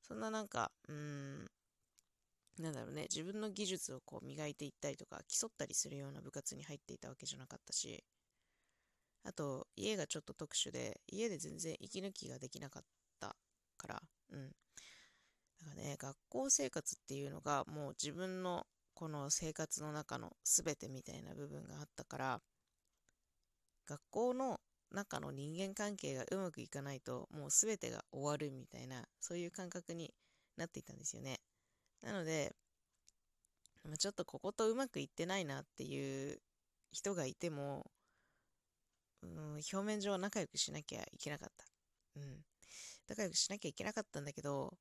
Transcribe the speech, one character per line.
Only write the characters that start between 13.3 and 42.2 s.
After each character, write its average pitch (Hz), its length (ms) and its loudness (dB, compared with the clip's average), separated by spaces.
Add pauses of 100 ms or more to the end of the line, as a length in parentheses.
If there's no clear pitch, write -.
か - 100 -8
ら、 - 160 -4 (260)
う - 80 -8
ん。 139 140 -6 (1080)
だ 165 40 -14
か 151 40 -10
ら 143 60 -8
ね、 143 220 -4
学 139 180 -6 (140)
校 262 220 2
生 269 180 8
活 - 260 0
っ - 120 -20
て 139 80 -4
い 139 100 0
う 139 60 -2
の 147 100 -6
が 143 240 4
も 147 240 -2
う 143 100 -8
自 147 140 0
分 185 300 -2
の 175 240 2 (260)
こ 165 160 -4
の 143 220 0
生 160 220 2
活 - 280 0
の 151 100 -4
中 147 280 -2
の - 240 -10
全 - 320 6
て - 140 -8
み 131 120 -6
た - 140 -10
い - 80 -8
な - 100 -8
部 143 140 -6
分 147 180 -8
が 147 140 -10
あ 147 60 -6
っ - 100 -20
た 135 100 -8
か - 140 -6
ら、 131 220 2 (1500)
学 143 140 -6 (100)
校 247 240 6
の 262 260 2 (300)
中 - 280 -2
の 143 120 -4
人 143 260 -2
間 190 160 0
関 208 220 0
係 143 180 0
が 131 160 0
う 190 80 4
ま 185 140 2
く 127 100 -8
い - 80 -6
か 139 140 -2
な 139 100 -2
い 131 80 -6
と、 123 300 -2
も 147 160 -6
う - 20 -6
全 214 300 8
て - 100 0
が 113 220 -4
終 139 140 -2
わ 147 120 6
る 147 180 0
み 131 120 -8
た 127 120 -10
い 123 80 -6
な、 131 200 -6 (120)
そ - 140 -2
う 175 60 0
い 175 80 0
う - 20 -2
感 180 220 -6
覚 175 240 -4
に 165 180 -4 (420)
な 165 100 0
っ - 20 -4
て - 140 -6
い - 20 -8
た - 100 -12
ん - 60 -10
で - 60 -6
す - 100 0
よ 120 80 -6
ね。 131 180 -2 (600)
な 220 120 -2
の 190 100 2
で、 156 320 2 (1300)
ま 151 100 -6
あ、 160 40 2
ち 196 100 6
ょ 202 40 2
っ - 20 -8
と - 100 -2
こ - 140 -6
こ 196 160 0
と 220 160 8
う 226 60 6
ま 262 120 4
く - 120 -4
い 139 60 0
っ - 40 -8
て - 160 0
な 190 140 4
い 180 60 2
な 139 160 0
っ - 40 -8 (120)
て - 60 -2
い 139 480 0
う - 80 -6 (520)
人 202 240 0
が 160 100 2
い 131 80 0
て - 160 2
も、 143 400 -2 (1300)
う - 20 -10
ん、 151 280 -6
表 151 280 0
面 208 180 2
上 202 200 4
仲 202 200 2
良 160 80 4
く - 120 -2
し - 120 4
な 151 120 -4
き - 120 -6
ゃ - 60 -2
い - 160 -8
け - 140 -2
な 147 80 -4
か - 80 -10
っ - 100 -8
た。 - 80 -16 (520)
う - 20 -10
ん。 139 260 -8 (600)